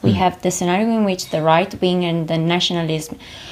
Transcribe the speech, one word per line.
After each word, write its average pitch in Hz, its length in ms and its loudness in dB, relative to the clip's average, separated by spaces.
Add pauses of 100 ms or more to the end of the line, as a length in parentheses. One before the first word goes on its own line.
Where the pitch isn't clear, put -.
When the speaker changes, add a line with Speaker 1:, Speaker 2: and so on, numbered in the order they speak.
Speaker 1:
We 202 80 4
Speaker 2:
Mm. 202 40 4
Speaker 1:
have 180 260 0
the 180 100 0
scenario 185 460 0
in 214 80 2
which 185 240 -2
the 160 120 0
right 165 400 2
wing 180 240 2
and 165 220 -2
the 165 100 -2
nationalism 165 800 -2 (340)